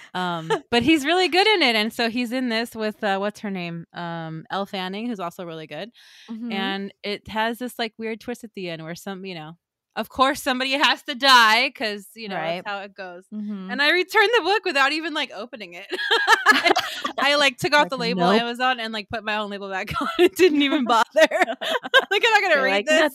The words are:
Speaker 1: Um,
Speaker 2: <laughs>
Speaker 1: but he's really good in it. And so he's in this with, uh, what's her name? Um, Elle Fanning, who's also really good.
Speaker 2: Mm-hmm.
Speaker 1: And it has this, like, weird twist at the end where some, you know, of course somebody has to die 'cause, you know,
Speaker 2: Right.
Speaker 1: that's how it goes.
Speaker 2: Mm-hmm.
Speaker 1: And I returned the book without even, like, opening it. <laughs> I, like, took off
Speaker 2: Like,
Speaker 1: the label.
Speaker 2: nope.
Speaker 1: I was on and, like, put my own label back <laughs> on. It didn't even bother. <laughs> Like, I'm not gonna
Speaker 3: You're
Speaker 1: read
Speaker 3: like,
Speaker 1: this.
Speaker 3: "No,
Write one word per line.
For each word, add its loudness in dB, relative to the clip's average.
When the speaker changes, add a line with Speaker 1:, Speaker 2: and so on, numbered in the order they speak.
Speaker 1:
Um, -4
Speaker 2:
<laughs> -4
Speaker 1:
but 2
he's 2
really 2
good 4
in 4
it. 4
And 0
so -2
he's -4
in -2
this -4
with, -4
uh, 0
what's -6
her -6
name? -8
Um, -8
Elle -4
Fanning, -6
who's -6
also -8
really -12
good. -12
Speaker 2:
Mm-hmm. -10
Speaker 1:
And -4
it -8
has -4
this, -10
like, -6
weird -8
twist -12
at -18
the -8
end -10
where -12
some, -12
you -10
know, -14
of -6
course 0
somebody -2
has 2
to -8
die 6
'cause, -6
you -12
know, -6
Speaker 2:
Right. -4
Speaker 1:
that's -14
how -6
it -14
goes. -16
Speaker 2:
Mm-hmm. -8
Speaker 1:
And -4
I 4
returned 2
the 2
book 0
without 2
even, -4
like, -4
opening -14
it. -16
<laughs> 2
I, 2
like, 2
took -2
off 6
Speaker 2:
Like, 0
Speaker 1:
the -6
label. -2
Speaker 2:
nope. 4
Speaker 1:
I 0
was -6
on 0
and, -8
like, -8
put -6
my -2
own -4
label -8
back -6
<laughs> -2
on. -2
It 4
didn't 4
even 0
bother. 4
<laughs> 6
Like, 2
I'm 4
not 6
gonna 4
Speaker 3:
You're 4
Speaker 1:
read 2
Speaker 3:
like, 0
Speaker 1:
this. 4
Speaker 3:
"No, 2